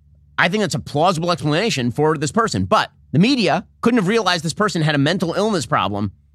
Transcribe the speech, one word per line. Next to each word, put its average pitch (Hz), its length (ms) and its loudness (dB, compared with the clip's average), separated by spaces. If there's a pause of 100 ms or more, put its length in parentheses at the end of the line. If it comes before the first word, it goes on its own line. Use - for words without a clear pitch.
(380)
I 165 100 4
think 214 140 0
that's 160 120 -2
a 139 60 -4
plausible 170 520 0
explanation 156 580 -2
for 156 260 0
this 143 140 -6
person. 170 340 0
But 160 280 0 (180)
the 156 80 0
media 196 480 2 (140)
couldn't 240 180 2
have 175 100 0
realized 180 360 0
this 160 100 -2
person 185 280 -2
had 151 120 2
a 143 40 2
mental 160 360 0
illness 190 320 -2
problem 104 460 -2 (220)